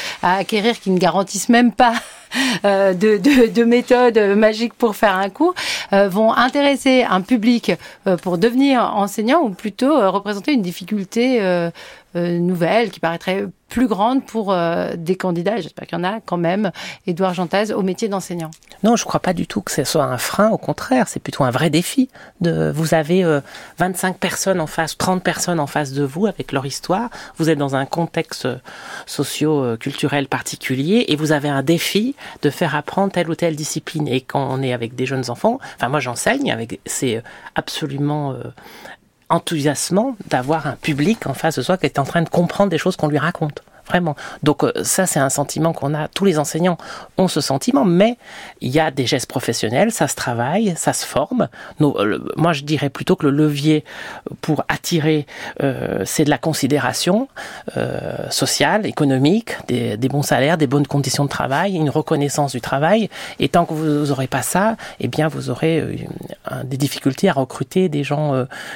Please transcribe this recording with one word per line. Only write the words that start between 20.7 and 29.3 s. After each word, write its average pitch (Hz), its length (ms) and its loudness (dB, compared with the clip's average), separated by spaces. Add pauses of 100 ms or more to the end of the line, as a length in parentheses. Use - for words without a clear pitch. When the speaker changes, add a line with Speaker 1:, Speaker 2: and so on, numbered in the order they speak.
Speaker 2:
c'est - 140 -8
plutôt - 240 -2
un 120 80 2
vrai 147 180 2
défi. 175 380 2 (320)
De, 160 340 2
vous 160 200 0
avez, 160 280 2
euh, 156 180 2 (380)
vingt-cinq 185 400 -2
personnes 185 420 0
en 156 60 -2
face, - 320 -4
trente 185 240 0
personnes 170 380 -2
en 143 80 -2
face 143 240 -4
de 143 100 -2
vous 151 240 -2
avec 175 240 -6
leur 135 160 -2
histoire, 190 440 -4 (260)
vous 160 120 0
êtes 156 100 2
dans 139 180 -2
un 135 100 -2
contexte - 640 -4 (580)
socio-culturel 139 1200 -2